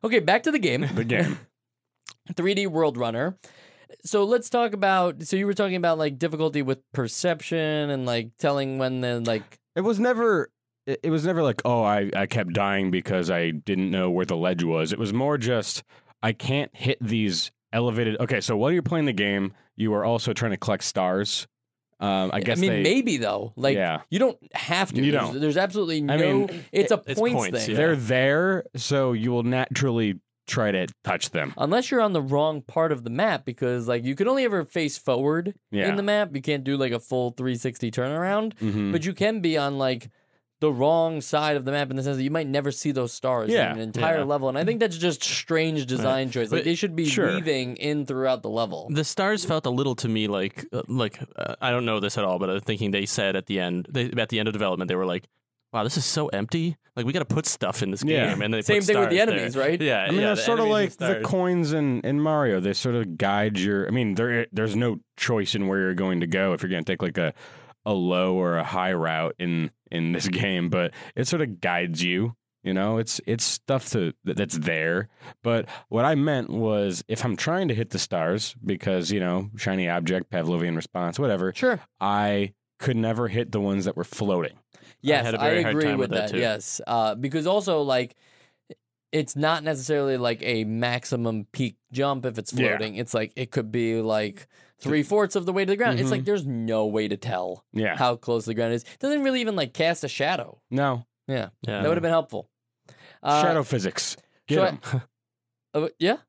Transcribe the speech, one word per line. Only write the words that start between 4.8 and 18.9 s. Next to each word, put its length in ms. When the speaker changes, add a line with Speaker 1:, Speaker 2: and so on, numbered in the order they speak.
Speaker 1:
so 140
you 80
were 80
talking 220
about, 220
like, 220
difficulty 420
with 180
perception 960
and, 160
like, 320
telling 400
when 240
the, 200
like, 380
Speaker 2:
It 60
was 180
never, 500
it, 180
it 60
was 160
never 160
like, 220
"Oh, 200
I, 320
I 100
kept 280
dying 380
because 400
I 200
didn't 400
know 200
where 140
the 120
ledge 260
was." 280
It 80
was 140
more 240
just, 460
"I 120
can't 420
hit 260
these 500
elevated," 480
okay, 220
so 160
while 140
you're 120
playing 220